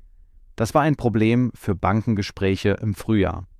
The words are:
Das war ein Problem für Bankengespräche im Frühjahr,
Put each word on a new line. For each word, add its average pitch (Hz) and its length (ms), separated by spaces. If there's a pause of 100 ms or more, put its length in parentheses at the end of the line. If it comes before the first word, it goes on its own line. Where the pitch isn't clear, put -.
(580)
Das 113 160
war 156 80
ein 151 140
Problem 117 580
für - 220
Bankengespräche 98 960 (100)
im 104 140
Frühjahr, 90 500 (140)